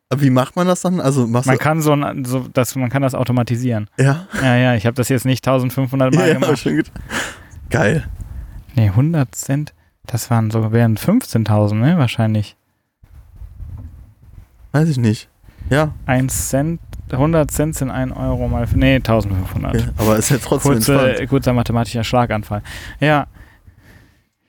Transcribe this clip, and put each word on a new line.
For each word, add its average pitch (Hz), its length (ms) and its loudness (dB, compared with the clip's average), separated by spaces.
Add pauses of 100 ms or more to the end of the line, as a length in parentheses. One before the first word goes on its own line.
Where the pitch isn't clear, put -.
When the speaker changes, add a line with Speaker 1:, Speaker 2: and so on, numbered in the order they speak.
Speaker 1:
Aber 135 140 -2
wie 135 80 6
macht 127 260 0
man 180 100 2
das 180 140 2
dann? 180 220 0
Also 135 240 2
machst 120 220 0
Speaker 2:
Man 131 100 4
Speaker 1:
du - 40 -6
Speaker 2:
kann 156 200 0
so 147 100 4
ein, 143 320 -2
so, 123 260 -4
das, - 260 0
man 127 120 -2
kann 139 140 0
das 131 120 0
automatisieren. 120 840 -2
Speaker 1:
Ja? 139 280 2 (160)
Speaker 2:
Ja, 123 140 4
ja, 123 180 4
ich 120 120 0
hab 117 80 0
das 127 160 0
jetzt 131 160 0
nicht 127 180 -2
tausendfünfhundert 131 680 0
Mal 175 80 4
Speaker 1:
Ja, 175 60 2
ja, 156 120 4
Speaker 2:
gemacht. 160 180 2
Speaker 1:
schon - 180 -2
gut. - 140 -2 (800)
Geil. 113 400 0 (680)
Speaker 2:
Nee, 110 220 4
hundert 147 380 0
Cent, 143 400 -6 (320)
das - 240 -6
waren 113 200 0
so, 110 220 -2
wären 117 240 4
fünfzehntausend, 107 840 2
ne, 170 160 4
wahrscheinlich. 110 580 0 (2250)
Speaker 1:
Weiß 156 160 2
ich 139 100 0
nicht. 113 300 0 (400)
Ja. 151 240 2 (140)
Speaker 2:
Ein 131 240 0
Cent, 156 500 -2 (320)
hundert 147 380 2
Cent 151 260 -2
sind 131 140 -4
ein 127 220 -4
Euro 127 360 -4
mal 120 160 0
f-, 113 100 0
nee, 131 260 4
tausendfünfhundert. 101 760 0
Speaker 1:
Okay, 117 120 0 (100)
aber 107 180 4
ist 110 140 2
ja 135 80 2
trotzdem 143 340 0
Speaker 2:
Kurze, 117 220 2 (140)
Speaker 1:
entspannt. 123 200 -2
Speaker 2:
kurzer 135 240 2
mathematischer 117 520 0
Schlaganfall. 107 580 -2 (360)
Ja. 147 280 2 (1200)